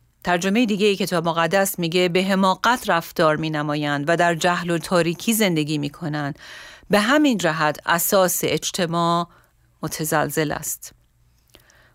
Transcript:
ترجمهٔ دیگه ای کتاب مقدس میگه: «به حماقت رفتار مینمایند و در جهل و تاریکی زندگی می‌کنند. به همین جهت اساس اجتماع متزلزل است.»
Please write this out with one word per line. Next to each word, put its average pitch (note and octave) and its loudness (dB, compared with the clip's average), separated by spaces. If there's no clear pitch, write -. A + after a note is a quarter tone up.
ترجمهٔ F#3+ 0
دیگه G#3 0
ای G3+ 2
کتاب E3+ -2
مقدس E3+ 0
میگه: F3 2
«به F3+ 2
حماقت G3 0
رفتار E3 2
مینمایند D3 -2
و E3+ 2
در E3+ 2
جهل F3 0
و E3+ 0
تاریکی E3+ 0
زندگی D#3 0
می‌کنند. D3 -6
به G3+ 4
همین C4 2
جهت D#3 0
اساس F3+ 2
اجتماع E3+ -2
متزلزل D3+ -2
است.» - -10